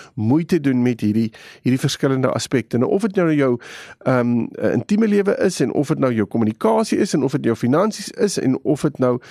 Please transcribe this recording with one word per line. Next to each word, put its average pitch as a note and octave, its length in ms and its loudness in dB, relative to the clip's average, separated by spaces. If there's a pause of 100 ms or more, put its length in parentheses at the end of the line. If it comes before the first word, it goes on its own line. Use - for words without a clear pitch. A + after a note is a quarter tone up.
(140)
moeite D#3 460 0
doen C3 220 2
met B2 180 0
hierdie, G#2+ 320 0 (300)
hierdie B2 180 0
verskillende C3+ 480 0
aspekte. - 500 -2
Nou, B2 120 0
of G3 120 0
dit G3+ 120 -2
nou E3+ 180 2
jou, C3+ 260 2 (400)
ehm, A#2+ 480 0 (120)
eh, G2+ 140 0
intieme G#3 360 0
lewe G3+ 300 2
is - 220 0
en C3 120 0
of C#3+ 160 -2
dit D3 100 -2
nou C3 140 0
jou G#2+ 140 0
kommunikasie G#3+ 720 0
is - 160 0
en D3+ 80 0
of C3+ 100 0
dit C#3 120 -2
jou A#2 120 0
finansies F3 540 0
is - 280 -2
en - 260 0
of - 180 -2
dit D3 160 -2
nou, B2+ 200 2 (120)